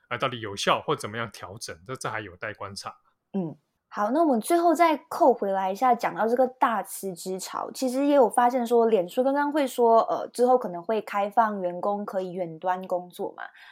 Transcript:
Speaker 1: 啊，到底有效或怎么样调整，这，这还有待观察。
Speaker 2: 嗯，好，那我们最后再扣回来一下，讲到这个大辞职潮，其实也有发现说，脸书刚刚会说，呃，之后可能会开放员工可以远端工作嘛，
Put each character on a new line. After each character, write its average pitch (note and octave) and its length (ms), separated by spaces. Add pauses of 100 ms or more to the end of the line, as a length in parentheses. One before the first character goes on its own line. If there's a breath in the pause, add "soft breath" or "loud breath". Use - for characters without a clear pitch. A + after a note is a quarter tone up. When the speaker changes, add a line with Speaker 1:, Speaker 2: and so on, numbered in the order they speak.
Speaker 1:
啊， A#2+ 80
到 B2+ 120
底 A#2+ 120
有 G2+ 140
效 B2+ 260
或 D3+ 140
怎 A2 160
么 A2 60
样 A#2 160
调 G2 260
整， F2 180 (100)
这， B2+ 100
这 - 120
还 A2 120
有 G#2 160
待 G#2+ 180
观 G2 220
察。 - 200 (360)
Speaker 2:
嗯， F3 240 (320)
好， G#3 240
那 D#4+ 100
我 D#4 80
们 A#3 100
最 E4+ 180
后 E4+ 140
再 D#4+ 240 (120)
扣 - 260
回 G3 160
来 F#3+ 220
一 - 20
下， B3+ 180
讲 F3 220
到 G#3 140
这 B3 80
个 B3+ 100
大 A#3 380
辞 - 280
职 F#3 280
潮， - 320
其 C4 160
实 C4+ 180
也 C#4+ 80
有 B3 160
发 B3 180
现 B3 160
说， A#3 240
脸 F#3 200
书 B3+ 160
刚 C4+ 100
刚 D4 160
会 C#4+ 160
说， A3+ 360
呃， - 260
之 B3 180
后 B3+ 100
可 A#3+ 120
能 F3 120
会 G#3+ 220
开 G3+ 260
放 G#3+ 320
员 F3 200
工 G3+ 240
可 G3+ 160
以 F#3 100
远 E3+ 300
端 F#3 260
工 F3+ 240
作 - 260
嘛， A#1 60 (300 loud breath)